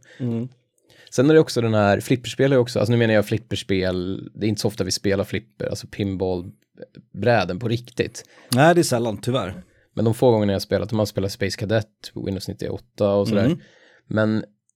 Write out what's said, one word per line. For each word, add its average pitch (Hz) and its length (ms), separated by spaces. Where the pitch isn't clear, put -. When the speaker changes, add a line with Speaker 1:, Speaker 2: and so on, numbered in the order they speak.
Speaker 1:
Mm. 120 280
Speaker 2:
Sen 143 200
är 156 40
det 160 60
också 151 200
den 113 140
här 101 260
flipperspel 135 520
är 135 40
också, 120 220
alltså, 104 140
nu 120 60
menar 113 160
jag 104 120
flipperspel, 92 1080
det 101 120
är - 20
inte 104 120
så 110 80
ofta 101 160
vi 92 60
spelar 98 340
flipper, - 420
alltså - 200
pinballbräden 95 1700
på 117 100
riktigt. - 560
Speaker 1:
Nej, 156 200
det 175 60
är - 20
sällan, 117 380
tyvärr. 95 420
Speaker 2:
Men 110 100
de 113 100
få 131 160
gångerna 107 220
jag - 20
har 95 60
spelat, 95 320
man 107 140
spelar 95 220
Space 98 300
Cadet, 107 280
Windows 98 340
nittioåtta - 680
och 101 140
sådär. 104 160
Speaker 1:
Mm. 160 140
Speaker 2:
Men, 110 360